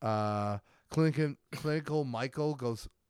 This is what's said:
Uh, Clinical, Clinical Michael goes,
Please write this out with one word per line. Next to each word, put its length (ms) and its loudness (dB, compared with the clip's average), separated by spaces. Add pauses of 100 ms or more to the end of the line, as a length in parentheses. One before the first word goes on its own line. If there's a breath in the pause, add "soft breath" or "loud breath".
Uh, 560 2 (320 soft breath)
Clinical, 460 2 (160)
Clinical 540 0
Michael 500 -2
goes, 320 -4 (220)